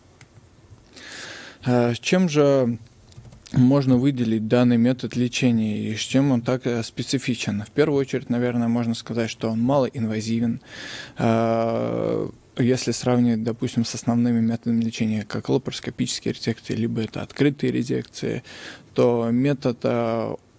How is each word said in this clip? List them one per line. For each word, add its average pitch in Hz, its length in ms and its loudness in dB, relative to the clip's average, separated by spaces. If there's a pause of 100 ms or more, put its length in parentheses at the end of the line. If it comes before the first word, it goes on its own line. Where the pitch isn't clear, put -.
(1700)
Э, 120 280 4
с 113 60 -6
чем 185 300 2
же 139 480 4 (760)
можно 131 460 4
выделить 120 500 0
данный 123 300 4
метод 120 380 2
лечения 113 760 0
и 107 60 -4
с 107 40 -8
чем 139 320 2
он 120 100 2
так, 127 260 -2
э, 120 160 -2
специфичен? 113 800 -4
В - 80 -14
первую 147 280 2
очередь, 131 300 -4
наверное, 120 380 0
можно 117 260 0
сказать, 113 360 -4
что - 200 -4
он 113 100 -2
малоинвазивен. 117 1000 0 (560)
Э, 113 1120 0 (280)
если 123 340 2
сравнивать, 120 520 2
допустим, 117 400 -2
с - 120 -6
основными 120 440 2
методами 117 420 0
лечения, 110 440 -2
как - 240 -6
лапароскопические 127 840 -4
резекции, - 420 -6
либо 113 260 -2
это - 200 -6
открытые 135 500 0
резекции, 123 720 -4 (500)
то 120 380 2
метод, 127 520 0
э, 113 520 -2 (240)